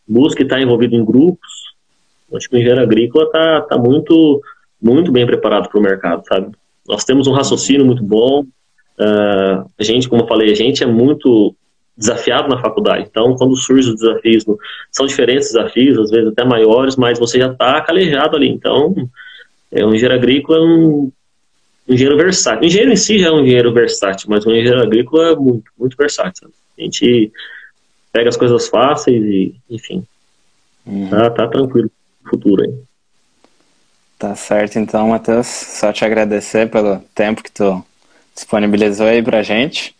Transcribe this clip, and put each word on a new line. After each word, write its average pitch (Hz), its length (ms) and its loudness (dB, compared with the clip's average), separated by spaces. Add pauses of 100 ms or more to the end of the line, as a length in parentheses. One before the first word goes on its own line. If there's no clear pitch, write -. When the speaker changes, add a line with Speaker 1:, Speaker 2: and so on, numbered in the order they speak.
Speaker 1:
busque 131 360 2
estar 131 180 -2
envolvido 120 340 0
em 117 80 0
grupos. 135 460 2 (840)
Acho - 140 -10
que 131 80 -2
o - 20 2
engenheiro 123 240 2
agrícola 123 480 2
tá, 160 320 0
tá - 160 -4
muito, 147 640 2 (400)
muito 143 300 2
bem 120 140 2
preparado 104 420 -2
pro 104 140 0
mercado, 92 440 -2
sabe? 101 300 -4 (320)
Nós 104 160 -6
temos 135 240 2
um 131 60 2
raciocínio 135 520 0
muito 123 160 0
bom, 120 440 0 (520)
ah, 101 680 0 (120)
a 107 60 -6
gente, 120 240 0
como 117 140 2
eu - 60 -6
falei, 110 240 2
a 104 40 2
gente 113 280 0
é - 40 0
muito 120 680 2 (440)
desafiado 123 500 -2
na 127 140 -2
faculdade. 101 480 -2
Então, 123 260 0
quando 131 220 0
surgem 127 360 2
os 110 60 -8
desafios, 113 460 0
no-, 107 120 -2 (320)
são 135 160 -4
diferentes 131 460 0
desafios, 113 460 2
às 104 120 0
vezes 110 200 2
até 120 160 -2
maiores, 120 500 2
mas 120 240 0
você 120 200 0
já 127 140 0
tá 127 280 0
calejado 160 560 0
ali. 135 100 2
Então, 127 600 -2 (600)
é, - 160 0
um 110 80 2
engenheiro 127 220 2
agrícola 135 440 0
é - 20 2
um 160 500 2 (760)
engenheiro 131 280 2
versátil. 160 440 0
O 160 40 2
engenheiro 214 280 2
em - 20 2
si 208 240 0
já 175 80 2
é 160 40 2
um 156 100 2
engenheiro 123 320 2
versátil, 104 560 -2
mas 104 160 0
o 113 60 2
engenheiro 120 300 2
agrícola 123 500 2
é 156 40 2
muito, 127 420 -2
muito 127 200 -6
versátil, 117 500 -4
sabe? - 60 -20 (260)
A - 20 -18
gente 110 500 0 (840)
pega 117 160 0
as - 80 -2
coisas 120 320 0
fáceis 127 540 0
e, 98 320 -2 (140)
enfim, 110 340 -12 (840)
Speaker 2:
Uhum. 98 240 -8
Speaker 1:
tá, 110 200 2
tá 117 180 -2
tranquilo 127 440 -2 (340)
o - 40 -20
futuro - 340 0
aí. - 100 -4 (1400)
Speaker 2:
Tá 101 180 -8
certo, 107 420 -4
então, 107 320 -2
Matheus. 113 380 -2
Só - 440 -6
te 110 140 -4
agradecer 110 640 -2
pelo 104 300 -2 (160)
tempo 110 280 -2
que - 80 -20
tu 95 320 -2 (500)
disponibilizou 104 720 -2
aí 117 140 2
pra 113 220 -2
gente. 113 560 -4